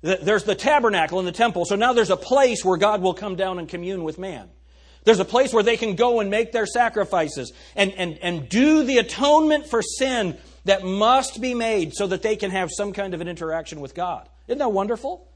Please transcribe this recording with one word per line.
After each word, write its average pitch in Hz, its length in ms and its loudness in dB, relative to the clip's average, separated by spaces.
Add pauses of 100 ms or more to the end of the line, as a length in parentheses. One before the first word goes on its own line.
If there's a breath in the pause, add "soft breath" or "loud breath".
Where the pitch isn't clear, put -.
Th-, 185 180 -2
there's 196 220 2
the 208 140 0
tabernacle 208 640 2
and 180 80 -2
the - 20 -4
temple, 180 360 0
so 202 100 0
now 240 160 2
there's 226 180 4
a 185 60 2
place 254 480 2
where 180 140 2
God 208 220 2
will 180 140 0
come 202 220 -8
down 185 240 -4
and 165 80 -12
commune 180 340 -8
with 156 160 -8
man. 160 320 -12 (540 soft breath)
There's 208 160 6
a 190 40 2
place 262 280 2
where 220 100 4
they 226 140 2
can 214 180 -2
go 233 240 2
and 202 120 -2
make 226 200 0
their 220 160 0
sacrifices 196 840 -2 (240 loud breath)
and, 196 160 2
and, 175 280 -6
and 165 280 -6
do 294 340 4
the 254 160 2
atonement 302 680 2
for 226 160 -2
sin 240 540 -2 (280 loud breath)
that 190 180 2
must 220 580 2
be 254 140 -4
made 220 400 -2
so 202 140 -4
that 180 140 -4
they 220 120 0
can 196 160 -6
have 180 220 -4
some 202 200 -6
kind 196 220 -6
of 160 60 -8
an 175 80 -8
interaction 160 520 -8
with 135 140 -14
God. 175 340 -8 (200)
Isn't 254 100 -4
that 262 140 0
wonderful? 208 640 -4